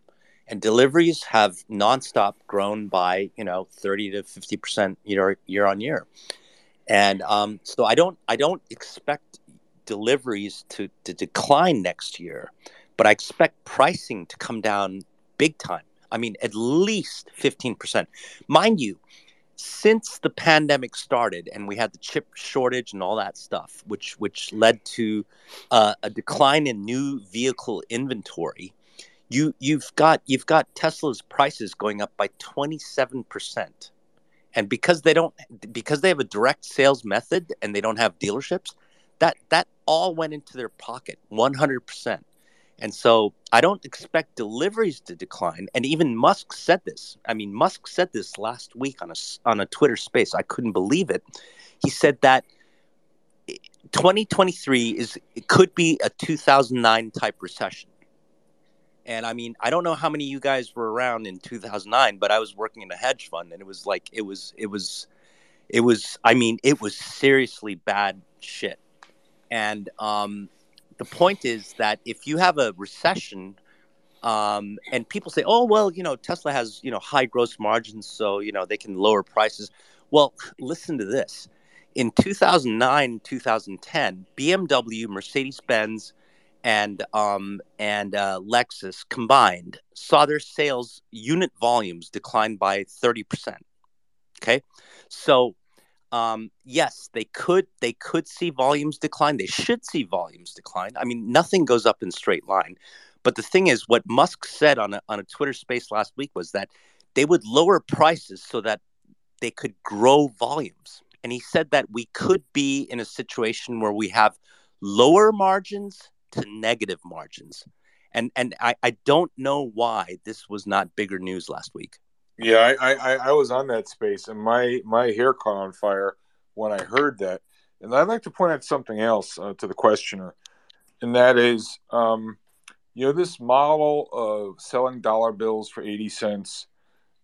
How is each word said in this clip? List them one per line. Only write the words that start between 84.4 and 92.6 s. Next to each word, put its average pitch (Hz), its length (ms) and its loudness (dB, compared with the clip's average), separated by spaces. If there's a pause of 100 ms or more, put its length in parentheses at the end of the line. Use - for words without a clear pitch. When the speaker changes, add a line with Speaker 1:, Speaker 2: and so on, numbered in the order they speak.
Speaker 1:
M 190 140 0
W, 113 400 0
Mercedes-Benz, 110 1040 -4 (500)
and, 104 480 0
um, 101 480 -2 (200)
and, 104 360 -4
uh, 98 260 -4
Lexus 104 680 -4
combined 110 720 0 (160)
saw 147 320 2
their 151 120 -4
sales 135 720 -6
unit 147 500 -4
volumes 107 520 -2
decline 110 440 -2
by 98 320 -2